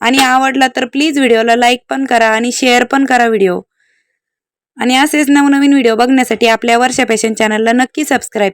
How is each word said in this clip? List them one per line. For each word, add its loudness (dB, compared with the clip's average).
आणि 0
आवडला 0
तर -4
प्लीज -4
व्हिडिओला 2
लाईक 0
पण -6
करा 0
आणि -2
शेअर 0
पण -2
करा 0
व्हिडिओ. 0
आणि 0
असेच 0
नवनवीन 2
व्हिडिओ 2
बघण्यासाठी 0
आपल्या 0
वर्षा 0
फॅशन -2
चॅनलला 0
नक्की -2
सबस्क्राईब -4